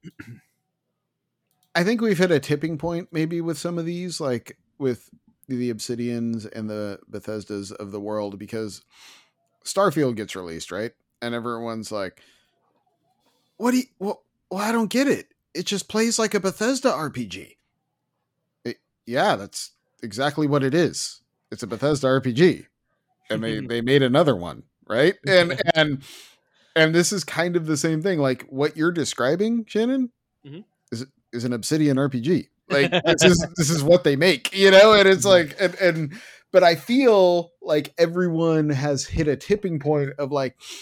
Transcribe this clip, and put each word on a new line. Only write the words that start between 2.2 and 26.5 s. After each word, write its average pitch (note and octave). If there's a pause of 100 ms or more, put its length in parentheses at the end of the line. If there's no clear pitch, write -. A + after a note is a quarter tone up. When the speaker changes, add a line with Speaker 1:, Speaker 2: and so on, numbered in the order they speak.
Speaker 1:
a D3+
tipping D3+
point E3+
maybe E3
with E3
some F3
of E3
these, F3
like, B2+ (200)
with B2+ (380)
the B2
Obsidians A#2
and A2
the G#2 (120)
Bethesdas G2+
of G2+
the G#2
world, G#2
because G#2 (840)
Starfield D3
gets G2+
released, E2+
right? G#2+ (300)
And A#2+
everyone's A#2
like, G2 (1300)
"What A#3+
do B3+
you, B3+ (140)
well, G3 (280)
well, F#3
I A3
don't A3+
get C4+
it. G#2+ (260)
It F3+
just G3
plays A3
like A3
a G3+
Bethesda A#3
R C#3+
P B2
G." F2+ (1080)
It, A#2+ (280)
yeah, C#3+
that's - (300)
exactly C#3
what C#3
it C3+
is. D3+ (300)
It's -
a A#2
Bethesda C3+
R C3
P C3
G. C3 (640)
And A2
they, A2
Speaker 2:
<laughs> C3
Speaker 1:
they A#2
made C3+
another C3+
one, E2+ (240)
right? C3 (120)
And, F3
Speaker 2:
<laughs> E3
Speaker 1:
and, D3+ (720)